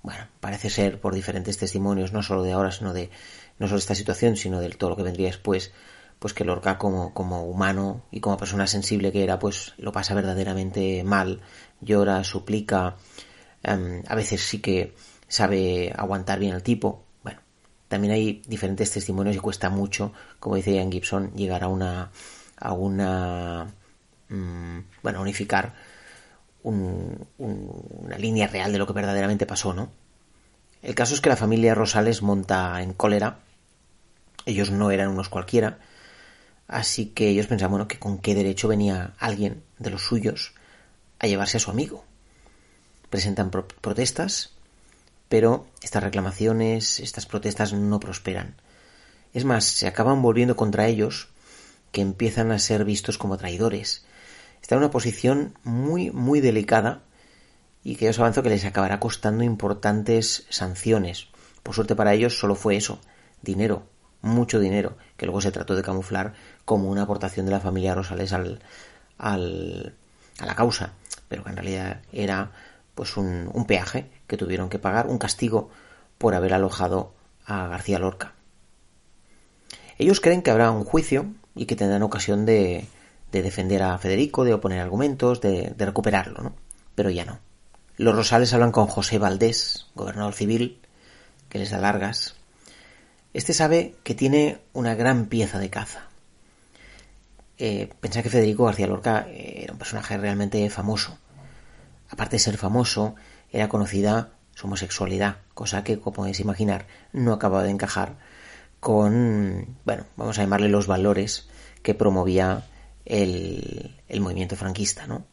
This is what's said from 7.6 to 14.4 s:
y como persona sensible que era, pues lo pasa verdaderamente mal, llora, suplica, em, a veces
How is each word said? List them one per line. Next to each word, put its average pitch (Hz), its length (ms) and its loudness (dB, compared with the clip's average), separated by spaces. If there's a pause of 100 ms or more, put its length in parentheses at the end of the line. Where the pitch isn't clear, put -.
y 107 100 -10
como 101 160 0
persona 98 300 -2
sensible 98 460 0
que 98 100 0
era, 92 160 2
pues - 380 -4
lo - 160 -8
pasa 101 220 -4
verdaderamente 95 920 -2
mal, 95 380 0 (380)
llora, 101 440 4
suplica, 95 720 -2 (680)
em, 90 440 -4
a - 80 -4
veces 104 280 -2